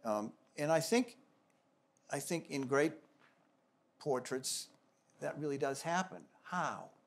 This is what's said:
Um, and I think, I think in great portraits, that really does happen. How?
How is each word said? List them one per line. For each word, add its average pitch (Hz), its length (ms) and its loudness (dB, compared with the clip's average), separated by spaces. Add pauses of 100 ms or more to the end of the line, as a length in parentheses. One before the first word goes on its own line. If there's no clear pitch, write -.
Um, 107 280 -2 (260)
and 147 140 0
I 160 80 8
think, 233 380 2 (920)
I 143 80 0
think 160 300 -4
in 139 180 -2
great 143 260 4 (1040)
portraits, 131 680 -2 (520)
that - 180 -4
really 143 200 -2
does 139 240 0
happen. 170 400 0 (220)
How? 127 420 -4 (220)